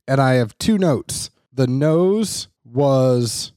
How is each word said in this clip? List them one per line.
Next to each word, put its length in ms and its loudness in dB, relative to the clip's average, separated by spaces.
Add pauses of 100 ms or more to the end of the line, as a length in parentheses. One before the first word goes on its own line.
and 140 0
I 140 2
have 220 -2
two 200 0
notes. 520 -2 (240)
The 140 0
nose 800 0 (180)
was 920 0